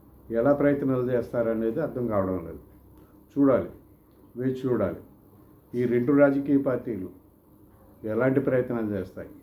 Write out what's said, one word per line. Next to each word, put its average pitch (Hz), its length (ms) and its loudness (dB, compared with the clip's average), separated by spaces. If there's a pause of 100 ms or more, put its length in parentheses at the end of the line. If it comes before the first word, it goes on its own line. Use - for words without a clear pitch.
(320)
ఎలా 120 220 2
ప్రయత్నాలు 139 580 0
చేస్తారనేది 113 720 -2
అర్థం 123 260 -4
కావడం 92 380 -2
లేదు. 82 140 -14 (760)
చూడాలి, 123 320 4 (680)
వేచి 127 300 -4
చూడాలి, 104 340 -2 (760)
ఈ 123 100 0
రెండు 120 260 0
రాజకీయ 139 460 4
పార్టీలు 117 520 -2 (960)
ఎలాంటి 123 360 2
ప్రయత్నాలు 123 520 0
చేస్తాయి 95 380 -8 (140)